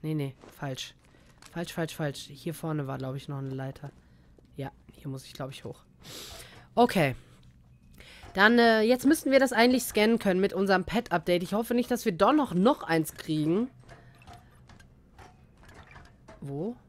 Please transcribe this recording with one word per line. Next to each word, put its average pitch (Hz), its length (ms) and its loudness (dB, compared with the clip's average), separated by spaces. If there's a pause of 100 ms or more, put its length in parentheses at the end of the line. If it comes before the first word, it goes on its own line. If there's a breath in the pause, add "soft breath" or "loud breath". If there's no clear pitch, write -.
Nee, 156 140 -4
nee, 139 200 -4 (160)
falsch. - 440 -12 (580 soft breath)
Falsch, 175 220 -10
falsch, 160 200 -6
falsch. 143 360 -8
Hier 156 240 -10
vorne 151 320 -6
war, 135 100 -8
glaub 131 200 -8
ich, - 120 -12
noch 143 100 -8
eine 135 120 -8
Leiter. 135 400 -10 (680 soft breath)
Ja, 135 140 -10 (220)
hier - 160 -16
muss 135 180 -12
ich, - 80 -20
glaub 135 160 -10
ich, - 140 -18
hoch. - 200 -16 (880 loud breath)
Okay. 185 400 2 (1160 loud breath)
Dann, 214 260 6
äh, 226 220 6
jetzt 240 260 2
müssten 294 240 2
wir 269 80 6
das 269 140 4
eigentlich 240 320 4
scannen 220 340 2
können 185 220 0
mit 196 120 0
unserem 190 320 2
Pet-Update. 175 580 -2
Ich 185 120 -6
hoffe 226 200 -2
nicht, 240 160 0
dass 247 140 -4
wir 220 80 0
doch 196 200 4
noch, 285 220 0
noch 214 280 2
eins 160 320 -2
kriegen. 160 540 -2 (2750 loud breath)
Wo? 151 360 -8 (120)